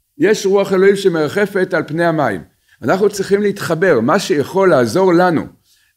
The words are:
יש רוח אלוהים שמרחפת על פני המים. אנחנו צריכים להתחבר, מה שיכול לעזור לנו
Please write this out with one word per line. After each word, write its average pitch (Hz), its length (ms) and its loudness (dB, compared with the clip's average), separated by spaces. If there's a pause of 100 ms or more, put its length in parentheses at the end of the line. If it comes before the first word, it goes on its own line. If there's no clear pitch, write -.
(180)
יש 202 280 0
רוח 196 280 0
אלוהים 196 220 4
שמרחפת 185 800 -2
על 156 140 -2
פני 165 180 -2
המים. 135 360 -2 (420)
אנחנו 185 260 0
צריכים 196 320 -2
להתחבר, 170 580 0
מה 147 200 2
שיכול 180 500 0
לעזור 156 440 2
לנו 170 280 2 (560)